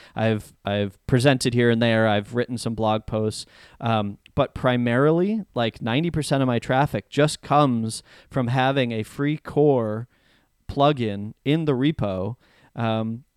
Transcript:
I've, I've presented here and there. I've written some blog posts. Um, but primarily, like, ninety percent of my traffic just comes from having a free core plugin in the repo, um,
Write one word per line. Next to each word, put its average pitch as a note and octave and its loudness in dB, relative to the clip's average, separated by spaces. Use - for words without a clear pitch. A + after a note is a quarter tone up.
I've, A2 -2
I've G2+ -4
presented B2+ 2
here A#2+ 4
and A2+ 2
there. A2+ 2
I've G#2 -2
written A#2+ -4
some A2+ -6
blog G#2+ -2
posts. G#2+ -4
Um, G#2+ -2
but - 0
primarily, C#3+ 0
like, A#2 -2
ninety C3+ 0
percent D3 -2
of C3 2
my A#2+ 0
traffic C3 -2
just D3+ 0
comes B2 0
from B2+ -2
having C3 0
a A2 -4
free C#3+ -4
core B2 0
plugin A2+ 0
in D#3+ 0
the D3 0
repo, A2+ -2
um, A2+ -4